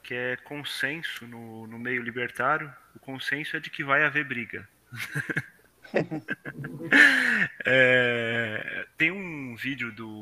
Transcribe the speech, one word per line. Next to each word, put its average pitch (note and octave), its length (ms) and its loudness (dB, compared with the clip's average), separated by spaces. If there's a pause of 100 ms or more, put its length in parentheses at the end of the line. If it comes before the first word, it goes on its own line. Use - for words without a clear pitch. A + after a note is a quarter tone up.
que - 140 -10
é B2 220 -2
consenso D3 920 -6
no, A2+ 400 -14
no A2+ 100 -14
meio B2 240 -2
libertário. B2 720 -2 (220)
O - 40 -20
consenso C#3 560 -4
é D#3 40 -4
de D3+ 100 -10
que - 140 -6
vai C#3+ 200 6
haver D3 220 2
briga. A#2 420 -6 (240)
<laughs> - 640 -6 (2000)
É, A#2 1200 4 (120)
tem D#3+ 140 4
um D#3 440 -8
vídeo B2 360 -4
do A2 180 -12 (120)